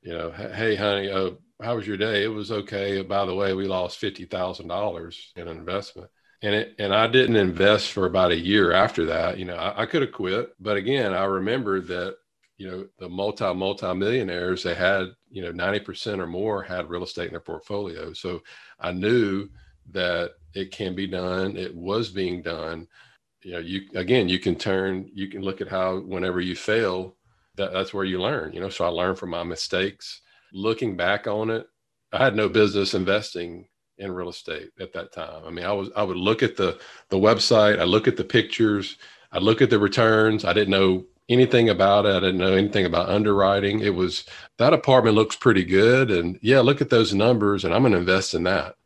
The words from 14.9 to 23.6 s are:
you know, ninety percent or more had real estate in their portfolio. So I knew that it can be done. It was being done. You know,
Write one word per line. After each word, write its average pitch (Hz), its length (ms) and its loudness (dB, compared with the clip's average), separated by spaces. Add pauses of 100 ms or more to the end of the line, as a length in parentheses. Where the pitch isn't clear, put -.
you 95 120 -12
know, 87 100 -10
ninety 92 260 -2
percent 104 420 -8
or 87 60 -6
more 95 380 -4
had 90 260 -8
real 87 140 -6
estate 87 220 -10
in 87 60 -12
their 85 80 -12
portfolio. 82 720 -10
So 90 300 -10 (380)
I 87 100 -6
knew 101 580 0 (440)
that 87 400 -2 (200)
it 95 200 -8
can 92 240 -6
be 98 100 -6
done. 92 500 -4
It 90 160 -10
was 98 360 -6
being 92 340 -6
done. 82 460 -10 (540)
You 90 100 -16
know, 87 80 -10